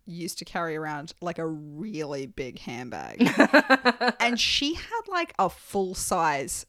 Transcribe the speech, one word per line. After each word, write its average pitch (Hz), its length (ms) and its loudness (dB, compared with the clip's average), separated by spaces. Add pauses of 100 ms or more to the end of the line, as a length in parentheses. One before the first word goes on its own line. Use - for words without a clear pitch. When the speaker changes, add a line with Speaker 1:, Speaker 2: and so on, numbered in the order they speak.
Speaker 1:
used 170 320 -8
to 175 60 -10
carry 170 300 -4
around, 156 460 -6
like, 170 180 -6
a 165 80 -2
really 151 800 -6
big 123 320 -8
handbag. 113 600 -8 (180)
Speaker 2:
<laughs> 254 800 6
Speaker 1:
And 233 200 2
she 294 340 0
had, 440 340 -6
like, 349 300 -2
a 185 100 4
full-size 170 1200 -2